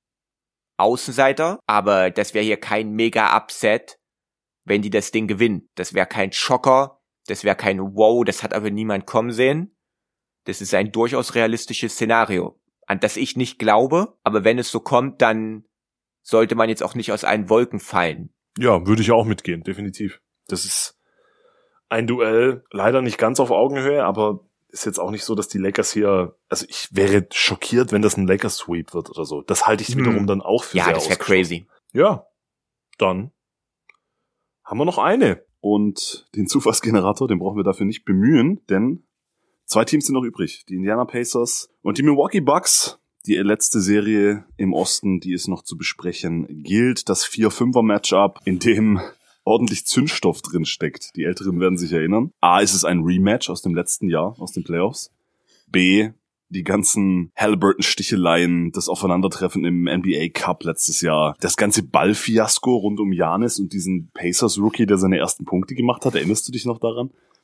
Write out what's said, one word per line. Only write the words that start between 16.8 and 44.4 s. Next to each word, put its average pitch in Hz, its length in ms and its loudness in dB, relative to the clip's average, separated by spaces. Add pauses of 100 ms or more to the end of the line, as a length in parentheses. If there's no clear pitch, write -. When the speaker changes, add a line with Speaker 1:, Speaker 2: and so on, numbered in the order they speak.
Speaker 1:
auch - 120 -6
nicht 113 180 -6
aus 107 120 -6
allen 104 260 0
Wolken 113 300 2
fallen. 82 520 -4 (260)
Speaker 2:
Ja, 107 280 2
würde 110 160 4
ich 110 100 2
auch 113 140 4
mitgehen, 92 360 -6
definitiv. 98 580 -8 (280)
Das 92 160 -6
ist - 320 -6 (920)
ein 117 160 -2
Duell, 120 640 2
leider 110 320 2
nicht 120 160 -4
ganz 117 200 2
auf 127 120 2
Augenhöhe, 135 540 2
aber 104 420 -2 (220)
ist - 180 -10
jetzt 101 140 -6
auch 92 100 -4
nicht 104 140 -8
so, 113 100 -4
dass 101 140 -4
die - 100 -6
Lakers 95 340 -4
hier, 98 440 0 (120)
also - 200 -6
ich - 240 -12
wäre 98 400 2
schockiert, - 580 0
wenn 104 120 2
das 107 140 2
ein 95 120 0
Lakers-Sweep 90 680 -2
wird 82 160 -8
oder 80 140 -8
so. 76 180 -10
Das - 240 -2
halte 107 160 2
ich - 80 -8
Speaker 1:
Hm. 127 80 -2
Speaker 2:
wiederum 113 300 2
dann 98 120 0
auch 107 220 0
für - 160 -6
Speaker 1:
Ja, 87 60 2
Speaker 2:
sehr 87 100 4
Speaker 1:
das 80 140 -2
wär 90 80 2
Speaker 2:
ausgeschlossen. 92 260 2
Speaker 1:
crazy. 85 240 -6 (260)
Speaker 2:
Ja, 165 340 2 (720)
dann 98 340 -2 (1300)
haben - 140 -8
wir 143 60 2
noch 175 140 -2
eine. 160 440 2 (160)
Und 104 760 -2
den 104 100 -2
Zufallsgenerator, 110 800 0
den 92 140 0
brauchen 98 160 -4
wir 101 80 0
dafür 98 220 0
nicht 110 180 -6
bemühen, 120 640 4
denn 113 340 0 (640)
zwei 110 180 2
Teams 147 220 0
sind 139 80 -2
noch 127 100 0
übrig. - 440 -6
Die 92 80 -8
Indiana 104 280 0
Pacers 120 640 -4 (140)
und 104 160 -4
die 135 60 0
Milwaukee 151 360 4
Bucks. - 580 0 (280)
Die 104 80 2
letzte 101 460 0
Serie 104 640 2 (120)